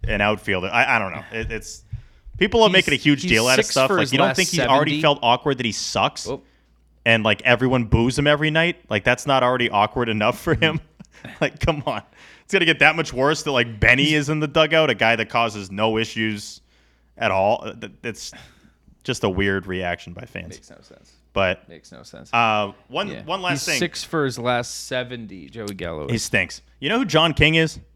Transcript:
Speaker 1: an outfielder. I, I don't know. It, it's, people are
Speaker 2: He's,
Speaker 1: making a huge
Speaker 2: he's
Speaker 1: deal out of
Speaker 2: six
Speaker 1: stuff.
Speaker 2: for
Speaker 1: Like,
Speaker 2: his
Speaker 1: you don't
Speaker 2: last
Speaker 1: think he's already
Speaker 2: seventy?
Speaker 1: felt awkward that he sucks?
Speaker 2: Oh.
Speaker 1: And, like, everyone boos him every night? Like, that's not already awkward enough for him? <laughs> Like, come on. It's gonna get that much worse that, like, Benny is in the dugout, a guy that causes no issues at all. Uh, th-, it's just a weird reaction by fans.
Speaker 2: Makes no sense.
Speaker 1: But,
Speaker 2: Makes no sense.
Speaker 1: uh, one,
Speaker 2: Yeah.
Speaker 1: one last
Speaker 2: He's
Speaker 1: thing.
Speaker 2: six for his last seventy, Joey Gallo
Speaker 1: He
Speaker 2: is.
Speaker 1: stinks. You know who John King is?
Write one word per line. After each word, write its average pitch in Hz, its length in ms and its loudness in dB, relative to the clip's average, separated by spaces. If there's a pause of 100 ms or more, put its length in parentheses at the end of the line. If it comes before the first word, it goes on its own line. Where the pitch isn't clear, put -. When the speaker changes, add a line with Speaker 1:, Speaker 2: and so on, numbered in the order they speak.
Speaker 1:
an 107 120 0
outfielder. 101 480 0
I, 120 280 2
I - 20 2
don't 95 140 -4
know. 73 180 -12
It, 110 220 -8
it's, - 320 -12 (520)
people 220 280 4
are 214 40 8
Speaker 2:
He's, 180 40 2
Speaker 1:
making 180 220 4
a - 20 0
huge 143 260 2
Speaker 2:
he's 180 80 -2
Speaker 1:
deal 113 160 4
out 127 140 4
of - 40 2
Speaker 2:
six - 60 -8
Speaker 1:
stuff. 131 160 2
Speaker 2:
for 196 80 2
Speaker 1:
Like, 180 60 2
Speaker 2:
his 135 120 -2
Speaker 1:
you 131 60 0
don't 139 80 4
Speaker 2:
last 131 100 -2
Speaker 1:
think 185 120 0
he's 175 100 -4
already 139 320 2
Speaker 2:
seventy? 151 120 -2
Speaker 1:
felt 147 200 2
awkward 127 360 2
that 123 80 -4
he 110 40 0
sucks? - 580 -2
Speaker 2:
Oh. 131 140 -8 (640)
Speaker 1:
And, 113 160 4
like, 104 200 2
everyone 123 420 2
boos 117 340 2
him 143 80 0
every 147 240 2
night? 165 280 0 (120)
Like, 104 140 -2
that's 123 240 0
not 131 160 4
already 123 260 2
awkward 107 380 2
enough 107 320 0
for 160 140 0
him? 160 300 0
<laughs> - 60 -20 (500)
Like, 147 200 -4
come 151 260 -2
on. 110 160 -6 (420)
It's - 80 -10
gonna 190 120 2
get 156 160 2
that 156 160 6
much 160 160 -4
worse 139 320 0
that, 147 80 -2
like, 120 260 0
Benny 131 360 4
is 147 140 0
in 151 120 -2
the 151 80 -2
dugout, 156 420 2
a 117 60 2
guy 113 180 2
that 110 140 -4
causes 104 420 -4
no 110 280 0
issues 110 640 -6 (560)
at 113 140 -2
all. 95 340 2
Uh, 101 100 -10
th-, 107 180 -16 (100)
it's - 300 -12 (720)
just - 180 -4
a 107 80 2
weird 95 380 -2
reaction 90 460 -6
by 87 100 -16
fans. 87 320 -14
Speaker 2:
Makes - 140 -20
no - 100 -20
sense. - 320 -20 (200)
Speaker 1:
But, 95 360 -2
Speaker 2:
Makes 82 240 -20
no 64 100 -20
sense. - 320 -16
Speaker 1:
uh, 107 380 2 (160)
one, 165 180 -6
Speaker 2:
Yeah. 65 160 -12
Speaker 1:
one 180 180 -6
last 180 120 -2
Speaker 2:
He's 143 140 -4
Speaker 1:
thing. 151 120 -2
Speaker 2:
six 165 240 -4
for 156 220 -2
his 127 120 -4
last 120 520 -4
seventy, 117 600 -10
Joey 104 280 -10
Gallo 82 320 -8
Speaker 1:
He 117 80 -4
Speaker 2:
is. 107 80 -4
Speaker 1:
stinks. - 360 -2 (200)
You 143 80 -6
know 220 100 0
who 269 60 0
John 156 300 2
King 156 200 4
is? 160 240 2 (180)